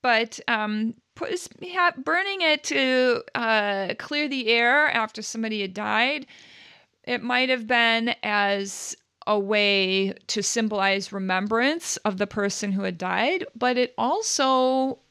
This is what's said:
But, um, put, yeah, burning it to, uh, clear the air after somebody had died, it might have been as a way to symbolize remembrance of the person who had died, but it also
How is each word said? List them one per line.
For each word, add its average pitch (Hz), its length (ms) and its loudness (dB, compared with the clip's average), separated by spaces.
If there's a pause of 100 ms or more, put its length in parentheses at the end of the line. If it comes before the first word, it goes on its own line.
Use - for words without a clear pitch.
But, 233 420 0
um, 214 460 -2 (220)
put, - 320 -6 (120)
yeah, 359 380 0
burning 370 440 -2
it 302 240 2
to, 254 580 2 (100)
uh, 208 640 0
clear 294 300 -2
the 254 220 -2
air 240 400 4
after 220 340 -2
somebody 220 380 -4
had 190 120 -6
died, 226 540 -2 (800)
it 240 180 -4
might 247 260 0
have 254 160 0
been 233 560 2
as 202 760 -2 (300)
a 208 140 2
way 196 760 2 (140)
to 208 160 -4
symbolize 196 680 0
remembrance 208 840 0
of 196 220 -2
the 202 80 0
person 202 440 -2
who 196 120 0
had 185 160 -4
died, 220 460 0 (100)
but 247 240 2
it 247 180 0
also 262 1000 2 (120)